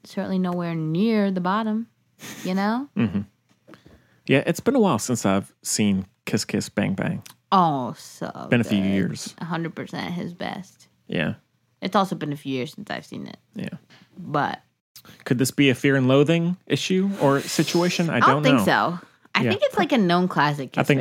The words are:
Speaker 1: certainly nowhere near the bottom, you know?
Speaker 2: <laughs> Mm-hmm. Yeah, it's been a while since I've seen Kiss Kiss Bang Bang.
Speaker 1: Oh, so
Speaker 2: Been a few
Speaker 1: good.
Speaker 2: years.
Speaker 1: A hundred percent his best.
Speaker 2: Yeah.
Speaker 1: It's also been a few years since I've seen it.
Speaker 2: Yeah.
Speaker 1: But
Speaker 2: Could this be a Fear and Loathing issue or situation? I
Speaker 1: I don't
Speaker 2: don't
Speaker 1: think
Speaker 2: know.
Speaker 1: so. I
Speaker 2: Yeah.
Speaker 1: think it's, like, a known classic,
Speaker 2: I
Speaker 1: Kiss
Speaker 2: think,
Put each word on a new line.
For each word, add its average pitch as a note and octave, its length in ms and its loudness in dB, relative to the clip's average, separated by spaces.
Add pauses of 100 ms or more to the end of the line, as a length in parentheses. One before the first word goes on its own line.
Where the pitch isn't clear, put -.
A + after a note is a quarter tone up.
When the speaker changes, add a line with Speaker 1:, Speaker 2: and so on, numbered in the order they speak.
Speaker 1:
certainly F#3+ 340 -4
nowhere F3 360 -2
near G3 560 0
the F#3 100 -2
bottom, G#3+ 460 -2 (560)
you F3+ 100 -2
know? A3 400 0
Speaker 2:
<laughs> - 40 -8
Mm-hmm. F#3 240 0 (1040)
Yeah, C3+ 200 2
it's - 160 -2
been - 140 0
a C4 40 4
while F3 200 4
since - 260 -2
I've G2 280 0 (100)
seen G2 420 0 (200)
Kiss - 200 -2
Kiss - 240 -4
Bang G2+ 240 -2
Bang. - 300 -4 (280)
Speaker 1:
Oh, D#3 460 2
so - 520 -12
Speaker 2:
Been A#2+ 120 4
a - 20 2
few G#2 180 0
Speaker 1:
good. G2 60 0
Speaker 2:
years. - 520 -2
Speaker 1:
A - 60 -10
hundred E3 300 -6
percent C3+ 380 -10
his F3 200 -8
best. - 540 -12 (200)
Speaker 2:
Yeah. F2+ 260 -2 (480)
Speaker 1:
It's F#3+ 140 -4
also F#3+ 200 0
been D#3+ 160 -8
a C#3+ 60 -8
few C#3 180 -10
years B2+ 180 -6
since - 160 -14
I've - 160 -10
seen - 220 -14
it. - 80 -16 (180)
Speaker 2:
Yeah. - 240 -10 (400)
Speaker 1:
But D3 440 -4 (640)
Speaker 2:
Could B2 140 2
this C3 120 0
be C#3 180 4
a B2 60 4
Fear C#3 220 2
and B2+ 100 2
Loathing E3 480 4 (120)
issue F#3 420 0 (120)
or C#3 200 4
situation? E3+ 680 0
I - 60 0
Speaker 1:
I A#2+ 60 2
don't E4 80 6
Speaker 2:
don't D3+ 140 2
Speaker 1:
think C#3 160 6
Speaker 2:
know. G2 40 2 (360)
Speaker 1:
so. - 0 - (360)
I A#3 80 2
Speaker 2:
Yeah. A#2+ 60 2
Speaker 1:
think G#4 160 0
it's, C5 120 0
like, F4 140 2
a C#4 60 4
known F3+ 320 4
classic, D3 480 0
Speaker 2:
I D3 40 2
Speaker 1:
Kiss - 60 0
Speaker 2:
think, C#3+ 140 4